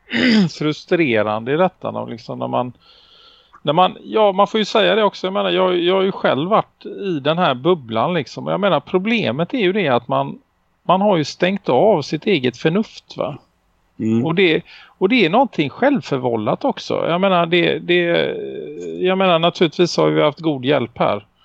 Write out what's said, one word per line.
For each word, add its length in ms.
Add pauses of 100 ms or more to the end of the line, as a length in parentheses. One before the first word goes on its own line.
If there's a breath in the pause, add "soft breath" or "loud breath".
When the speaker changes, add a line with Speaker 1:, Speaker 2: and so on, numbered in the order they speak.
(140)
Speaker 1:
<clears throat> 440
frustrerande 960
i 40
detta, 340
när, 160
liksom, 320
när 100
man, 240 (920 soft breath)
när 100
man, 320
ja, 280
man 140
får 120
ju 60
säga 300
det 100
också. 220
Jag 80
menar, 160
jag, 280
jag 160
har 80
ju 100
själv 380
varit 360
i 340
den 180
här 160
bubblan, 600
liksom. 320
Och 60
jag 80
menar, 200
problemet 760
är 40
ju 140
det 160
att 200
man, 300 (440)
man 180
har 160
ju 80
stängt 440
av 340
sitt 240
eget 300
förnuft, 600
va? 220 (600)
Speaker 2:
Mm. 260
Speaker 1:
Och 100
det, 280 (360 loud breath)
och 100
det 180
är 40
någonting 400
självförvållat 960
också. 440
Jag 120
menar, 260
det, 320
det, 240 (1040)
jag 120
menar, 200
naturligtvis 580
har 140
vi 120
haft 180
god 240
hjälp 340
här 280 (180)